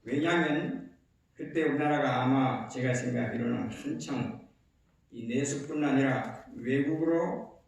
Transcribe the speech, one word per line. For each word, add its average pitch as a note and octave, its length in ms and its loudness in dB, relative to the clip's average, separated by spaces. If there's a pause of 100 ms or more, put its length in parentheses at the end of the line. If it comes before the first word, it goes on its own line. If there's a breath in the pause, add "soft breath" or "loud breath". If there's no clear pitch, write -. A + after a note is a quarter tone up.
왜냐하면 D#3 880 0 (420)
그때 - 280 -2
우리나라가 C3+ 600 2
아마 C3 440 2
제가 B2+ 260 0
생각하기로는 A#2+ 760 0
한창 - 760 -6 (680)
이 A#2 160 -10
내수뿐 C#3+ 560 0
아니라 C3+ 640 2 (100)
외국으로 D#3 1120 0